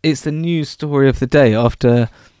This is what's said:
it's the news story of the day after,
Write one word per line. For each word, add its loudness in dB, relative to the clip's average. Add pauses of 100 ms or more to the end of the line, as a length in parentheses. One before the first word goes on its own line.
it's -2
the -6
news -4
story 0
of 0
the -4
day 4
after, 0 (300)